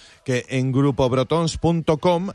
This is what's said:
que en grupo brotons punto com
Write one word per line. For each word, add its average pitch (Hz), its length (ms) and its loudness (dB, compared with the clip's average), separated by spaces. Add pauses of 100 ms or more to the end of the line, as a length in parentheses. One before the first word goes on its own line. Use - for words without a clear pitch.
(240)
que 127 240 -4
en 131 240 -2
grupo 135 380 2
brotons 151 480 0
punto 160 400 0
com 180 380 0